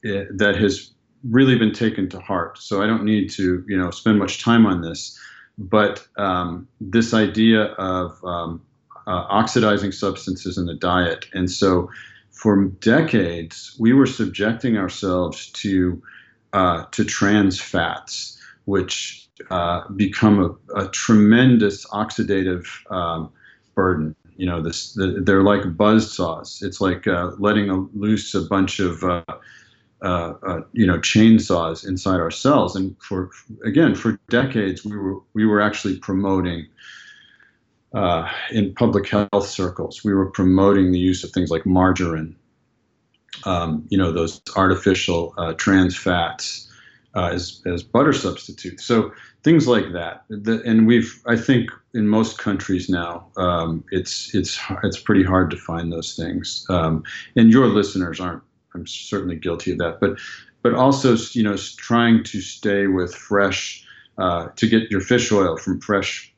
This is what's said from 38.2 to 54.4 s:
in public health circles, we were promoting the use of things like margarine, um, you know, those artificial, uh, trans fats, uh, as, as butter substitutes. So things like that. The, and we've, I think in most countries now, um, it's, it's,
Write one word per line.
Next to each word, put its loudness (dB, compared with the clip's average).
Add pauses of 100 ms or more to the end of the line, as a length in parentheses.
in 0
public 2
health 0
circles, -6
we 0
were 2
promoting 4
the 2
use 0
of -14
things -2
like -2
margarine, 2 (1120)
um, -4
you 0
know, 2
those -4 (160)
artificial, 0
uh, -6
trans 2
fats, -4 (460)
uh, -2
as, -10
as -6
butter 2
substitutes. -8
So 0 (300)
things 4
like 2
that. -10
The, -4
and 6
we've, 2
I 2
think 0 (240)
in -2
most 0
countries -4
now, -6 (100)
um, -2
it's, -6
it's, -4 (220)